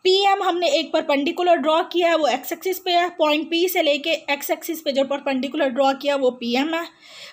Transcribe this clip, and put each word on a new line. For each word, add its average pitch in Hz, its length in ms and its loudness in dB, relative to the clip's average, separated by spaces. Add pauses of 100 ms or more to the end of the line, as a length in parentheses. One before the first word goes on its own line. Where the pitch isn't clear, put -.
पी 381 220 4
एम 392 160 2
हमने 349 260 0
एक 294 240 0
परपेंडिकुलर 320 640 2
ड्रॉ 311 260 2
किया 349 260 0
है, 330 80 4
वो 311 100 2
एक्स 262 260 -2
एक्सिस 370 260 -4
पे - 120 -6
है, 349 180 2
Point 320 420 0
P 339 180 2
से 349 140 0
लेके 294 280 0
एक्स 285 400 -4
एक्सिस 320 300 -6
पे 285 120 -4
जो 269 120 2
परपेंडिकुलर 277 640 -2
ड्रॉ 269 260 2
किया, 277 220 -2
वो 262 140 2
पी 240 260 -4
एम 302 180 0
है। 330 120 -4 (460)